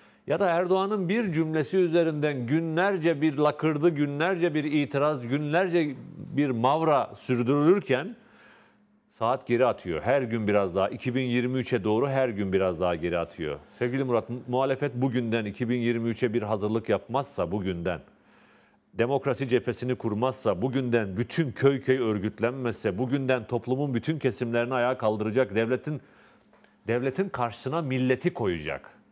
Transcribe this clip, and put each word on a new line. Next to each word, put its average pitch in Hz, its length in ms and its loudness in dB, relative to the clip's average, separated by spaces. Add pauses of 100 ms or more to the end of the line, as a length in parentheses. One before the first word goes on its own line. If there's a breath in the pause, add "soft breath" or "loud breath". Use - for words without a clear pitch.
(260 soft breath)
ya 165 140 0
da 190 100 2
Erdoğan'ın 190 580 2
bir 208 240 0
cümlesi 156 440 0
üzerinden 156 720 2
günlerce 165 720 2
bir 151 160 2
lakırdı, 151 520 2
günlerce 156 640 0
bir 151 100 0
itiraz, 147 640 0
günlerce 151 640 0 (220)
bir 139 340 -2
mavra 135 640 2
sürdürülürken 147 1040 2 (920 soft breath)
saat 123 360 -2
geri 120 200 4
atıyor. 87 360 -2
Her 131 200 2
gün 113 260 -2
biraz 101 260 2
daha, 95 140 2
iki 123 260 -4
bin 131 80 0
yirmi 123 360 0
üçe 117 260 -2
doğru 110 240 2
her 135 200 0
gün 101 240 -4
biraz 92 280 2
daha 87 140 2
geri 85 240 -2
atıyor. 78 400 -6 (200)
Sevgili 127 260 -2
Murat, 120 260 0
mu-, 123 180 -8
muhalefet 131 460 0
bugünden 117 500 0
iki 107 240 -4
bin 123 100 0
yirmi 117 300 0
üçe 113 260 0
bir 113 80 0
hazırlık 107 460 -2
yapmazsa 101 640 -2
bugünden, 90 480 -4 (920 soft breath)
demokrasi 131 540 0
cephesini 123 460 0
kurmazsa 110 680 0
bugünden 117 540 0
bütün 117 360 -2
köy 135 280 2
köy 131 180 2
örgütlenmezse, 110 1000 -2
bugünden 127 480 0
toplumun 131 480 -2
bütün 151 240 -2
kesimlerini 120 560 0
ayağa 127 240 0
kaldıracak, 107 560 0
devletin, 123 460 0 (880 soft breath)
devletin 131 420 -2
karşısına 131 540 -4
milleti 131 520 0
koyacak. 78 560 -4 (220)